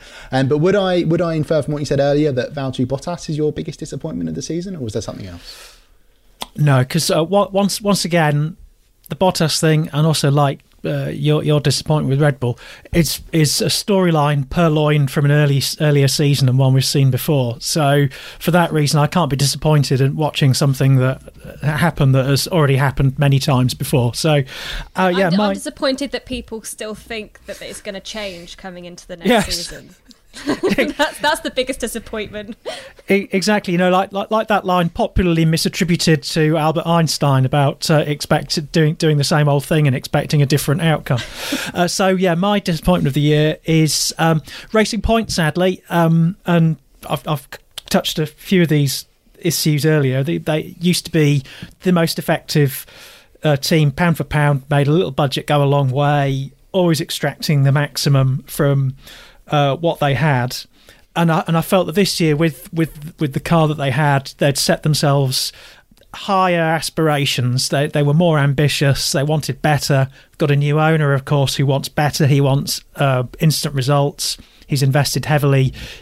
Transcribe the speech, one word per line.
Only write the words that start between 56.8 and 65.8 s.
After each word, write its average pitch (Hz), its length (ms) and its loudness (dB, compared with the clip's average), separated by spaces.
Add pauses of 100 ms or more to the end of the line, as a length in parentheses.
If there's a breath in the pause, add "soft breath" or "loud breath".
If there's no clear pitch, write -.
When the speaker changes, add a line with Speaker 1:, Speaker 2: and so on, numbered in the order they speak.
Speaker 2:
extracting - 640 -2
the 135 100 2
maximum 139 720 0
from, 139 520 -2 (540 loud breath)
uh, 143 260 2
what 165 240 -2
they 143 140 2
had. 123 420 0 (600 soft breath)
And 170 140 2
I, 165 160 0
and 165 100 0
I 165 40 2
felt 185 260 0
that 156 80 -8
this 196 260 0
year, 156 160 2
with, 160 360 -2
with, 160 460 -6
with 147 140 -2
the 156 80 -4
car 160 280 2
that 151 80 -2
they 139 140 -2
had, 139 480 0
they'd 143 180 2
set - 280 -2
themselves 143 680 0 (600 loud breath)